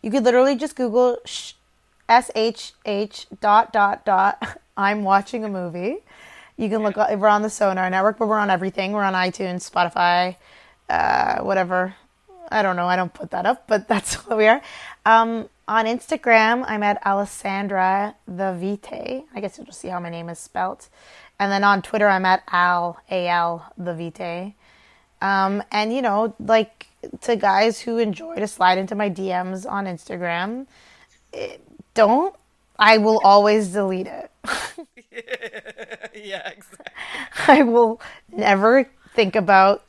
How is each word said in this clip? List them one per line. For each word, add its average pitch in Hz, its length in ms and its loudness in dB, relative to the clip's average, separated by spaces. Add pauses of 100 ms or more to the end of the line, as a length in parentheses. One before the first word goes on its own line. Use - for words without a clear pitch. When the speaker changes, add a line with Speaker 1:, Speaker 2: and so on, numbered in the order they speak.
Speaker 1:
You 214 100 -8
could 240 140 0
literally 254 320 4
just 294 180 -8
Google 247 480 0
sh-, - 300 -14 (560)
S 240 260 4
H 220 380 -4 (120)
H 208 400 -6 (140)
dot 214 320 4
dot 202 320 2
dot, 196 400 2 (240)
<laughs> - 80 -20
I'm 202 300 -2
watching 196 400 0
a 214 40 -6
movie. 185 500 -6 (580)
You 220 100 -4
can 214 160 -2
look 202 140 -2
up, 208 200 0
we're 208 120 4
on 208 140 4
the 220 60 -2
Sonar 185 400 -2
Network, 196 280 0
but 220 100 -2
we're 214 120 0
on 208 100 0
everything. 190 420 -2
We're 208 140 -2
on 190 80 0
iTunes, 180 580 -4
Spotify, 180 640 0 (540)
uh, - 560 0
whatever. 185 500 -2 (560)
I 208 120 0
don't 185 120 0
know. 175 120 -2
I 180 80 0
don't 180 180 -4
put - 180 -14
that 180 140 -4
up, 247 220 -2
but 214 200 -2
<laughs> - 0 -
that's - 280 -2 (120)
what 226 100 -2
we 214 100 4
are. 247 120 6 (460)
Um, 226 440 2 (180)
on 220 180 0
Instagram, 233 840 2
I'm 208 160 -4
at 208 220 0
Alessandra 196 1120 -2 (120)
the 190 260 -6
Vite. 202 800 -8
I 226 60 -10
guess 196 180 -10
you'll - 80 -18
just - 140 -20
see - 80 -12
how 180 120 -8
my 175 100 -10
name 170 200 -12
is 165 100 -12
spelt. - 500 -8 (500)
And 202 120 0
then 196 120 0
on 202 180 2
Twitter, 208 280 0
I'm 190 160 2
at 185 260 2
Al, 175 480 0 (100)
A 180 180 -2
L, 170 500 -2
the 175 160 -8
Vite. 170 600 -10 (680)
Um, 196 500 0
and, 214 220 -2
you 269 80 -2
know, 220 380 -2
like, 220 480 0 (340)
to 233 140 0
guys 202 460 2
who 226 160 -4
enjoy 233 380 -4
to 208 120 -4
slide 185 300 2
into 190 180 -6
my 208 140 -2
D 190 200 -6
Ms 185 360 -6
on 196 200 -6
Instagram, 180 800 -6 (680)
eh, - 240 -10 (360)
don't. 254 420 2 (420)
I 220 200 6
will 220 260 2
always 208 460 6
delete 190 380 -4
it. - 240 -16 (120)
<laughs> - 440 -10 (240)
Speaker 2:
<laughs> 226 1040 -14
Yeah, 196 360 -12
exactly. - 360 -20 (600)
Speaker 1:
I 285 160 8
will 233 380 2 (300)
never 214 580 2 (260)
think 214 200 0
about 196 540 6